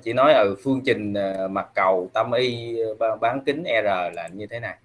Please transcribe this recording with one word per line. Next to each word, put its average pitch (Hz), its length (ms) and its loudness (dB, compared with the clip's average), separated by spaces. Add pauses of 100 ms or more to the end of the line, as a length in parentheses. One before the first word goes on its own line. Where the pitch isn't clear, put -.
chỉ 113 100 -2
nói, 135 200 6
ừ, 101 300 4
phương 135 220 0
trình, 104 280 0
ờ, 95 340 -2
mặt 98 280 -6
cầu 95 380 2
tâm 117 180 0
Y, 117 480 -2
ờ, 110 200 -2
ba-, 110 160 0
bán 120 300 -2
kính 147 180 -2
R 98 520 0
là 85 180 -8
như 101 140 -10
thế 117 120 -10
này. 98 260 -10